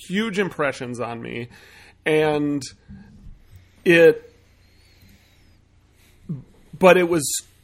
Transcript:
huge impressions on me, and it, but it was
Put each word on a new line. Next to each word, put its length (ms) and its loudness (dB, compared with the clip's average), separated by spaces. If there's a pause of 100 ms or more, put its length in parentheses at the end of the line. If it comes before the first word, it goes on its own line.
huge 320 -4
impressions 600 -6
on 220 -10
me, 280 -12 (560)
and 560 0 (1200)
it, 460 4 (2500)
but 200 6
it 100 2
was 160 0 (400)